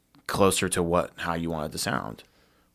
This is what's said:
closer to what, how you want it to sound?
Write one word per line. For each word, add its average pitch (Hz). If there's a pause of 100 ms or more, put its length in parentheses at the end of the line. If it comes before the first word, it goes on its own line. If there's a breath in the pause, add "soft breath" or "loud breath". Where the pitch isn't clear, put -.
(260)
closer 98
to 90
what, 85
how 85
you 82
want 78
it -
to 82
sound? 58 (520)